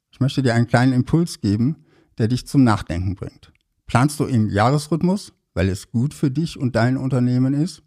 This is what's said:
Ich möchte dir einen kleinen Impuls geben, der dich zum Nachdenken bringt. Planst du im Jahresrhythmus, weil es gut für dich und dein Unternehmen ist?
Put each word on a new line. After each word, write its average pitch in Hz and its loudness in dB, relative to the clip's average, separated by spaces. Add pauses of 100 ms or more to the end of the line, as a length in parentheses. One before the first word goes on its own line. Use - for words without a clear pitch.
(120)
Ich - -8
möchte 135 0
dir 120 2
einen 117 2
kleinen 127 2
Impuls 160 0
geben, 117 0 (420)
der 113 0
dich 120 -4
zum 139 2
Nachdenken 92 0
bringt. - -16 (360)
Planst 135 0
du 139 -2
im 110 0
Jahresrhythmus, 147 0 (220)
weil 90 2
es 95 -6
gut 123 -2
für - -2
dich 147 -4
und 131 -2
dein 123 2
Unternehmen 131 0
ist? 151 -4